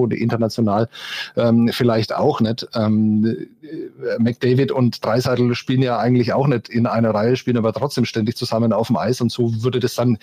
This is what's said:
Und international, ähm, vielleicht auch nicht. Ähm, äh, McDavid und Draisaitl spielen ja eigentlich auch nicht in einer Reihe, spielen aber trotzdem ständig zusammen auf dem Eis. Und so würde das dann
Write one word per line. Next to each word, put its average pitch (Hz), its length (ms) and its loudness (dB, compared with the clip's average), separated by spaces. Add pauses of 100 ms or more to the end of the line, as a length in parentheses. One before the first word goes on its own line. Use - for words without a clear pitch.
Und 110 100 0
international, 113 720 0 (480)
ähm, 117 380 4
vielleicht 113 400 0
auch 135 280 0
nicht. 113 340 -2
Ähm, 107 500 2 (380)
äh, - 560 -8
McDavid 123 520 2
und 123 320 0
Draisaitl 120 520 0
spielen 131 260 0
ja 123 160 0
eigentlich 120 340 2
auch 139 140 0
nicht 123 240 0
in 117 160 0
einer 113 240 0
Reihe, 107 260 2
spielen 120 220 -2
aber 113 160 0
trotzdem 131 320 -2
ständig 113 320 -2
zusammen 113 340 0
auf 113 160 0
dem 107 100 0
Eis. 104 220 -2
Und 117 120 0
so 117 320 -2
würde 123 160 0
das 120 160 -2
dann 120 280 2